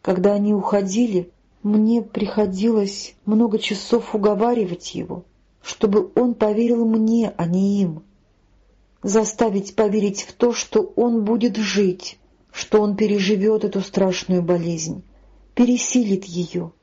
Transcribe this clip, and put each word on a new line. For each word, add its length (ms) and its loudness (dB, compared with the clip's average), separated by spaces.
Когда 320 2
они 180 0
уходили, 760 0
мне 400 2
приходилось 1120 -2
много 340 2
часов 560 -2
уговаривать 800 0
его, 300 -10
чтобы 540 0
он 180 2
поверил 540 0
мне, 500 2
а 80 -2
не 340 0
им. 220 -2
Заставить 720 0
поверить 480 0
в 100 -18
то, 180 2
что 300 -2
он 300 2
будет 320 0
жить, 600 -2
что 300 0
он 140 0
переживет 680 2
эту 180 -2
страшную 600 0
болезнь, 640 -2
пересилит 720 2
ее. 460 -6